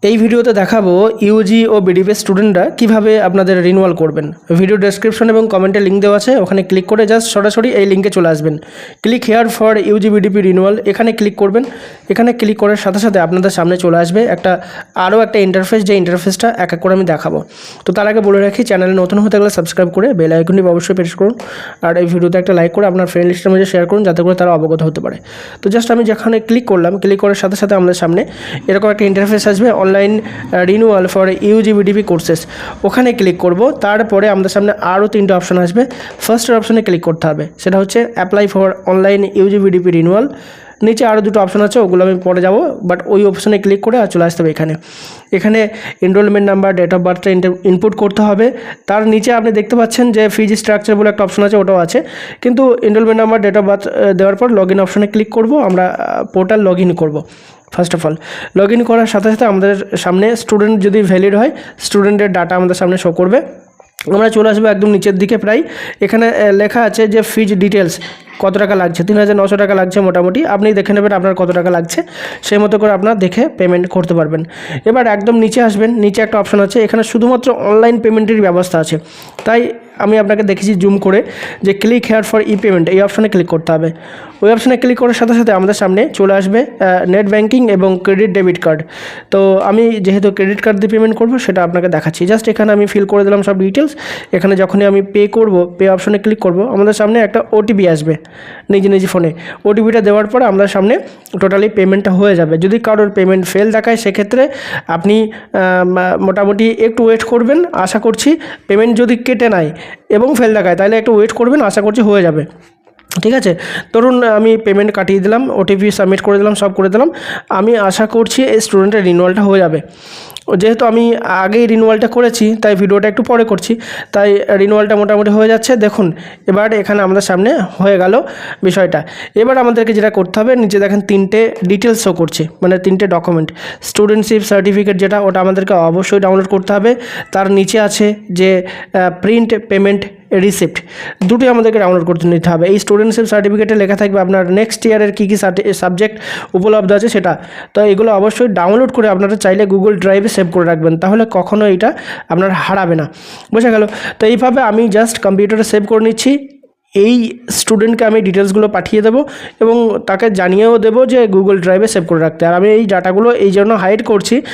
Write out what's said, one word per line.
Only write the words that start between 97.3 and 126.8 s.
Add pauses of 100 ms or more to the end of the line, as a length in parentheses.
ওটিপি
আসবে (540)
নিজে
নিজে
ফোনে। (320)
ওটিপিটা
দেওয়ার
পরে
আমাদের
সামনে (360)
totally
পেমেন্টটা
হয়ে
যাবে।
যদি
কারোর
পেমেন্ট
ফেল
দেখায়,
সেক্ষেত্রে (400)
আপনি,
আহ,
মোটামুটি
একটু
ওয়েট
করবেন।
আশা
করছি (300)
পেমেন্ট
যদি
কেটে
নেয় (380)
এবং
ফেল
দেখায়,
তাহলে
একটু
ওয়েট
করবেন,
আশা
করছি
হয়ে
যাবে। (800)
ঠিক
আছে, (380)
ধরুন
আমি
পেমেন্ট
কাটিয়ে
দিলাম,
ওটিপি
সাবমিট
করে
দিলাম,
সব
করে
দিলাম। (380)
আমি
আশা
করছি
এই
স্টুডেন্টের
রিনিউয়ালটা
হয়ে
যাবে। (760)
যেহেতু
আমি
আগেই
রিনিউয়ালটা
করেছি,
তাই
ভিডিওটা
একটু
পরে
করছি, (320)
তাই (200)
রিনিউয়ালটা
মোটামুটি
হয়ে
যাচ্ছে।
দেখুন, (340)
এবার
এখানে